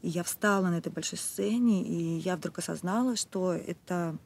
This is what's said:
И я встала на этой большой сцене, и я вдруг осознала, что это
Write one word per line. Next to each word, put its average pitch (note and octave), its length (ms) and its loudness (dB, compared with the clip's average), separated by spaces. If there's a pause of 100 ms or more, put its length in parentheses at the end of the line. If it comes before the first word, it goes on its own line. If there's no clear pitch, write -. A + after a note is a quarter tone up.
И E3+ 60 -2
я E3+ 140 -2
встала G3 460 2
на E3+ 100 2
этой D#3+ 140 -4
большой E3+ 260 -6
сцене, G#3+ 640 2
и E3 360 -2
я F3+ 180 0
вдруг E3 220 -6
осознала, G3+ 580 0
что F#3 360 0
это E3+ 720 -4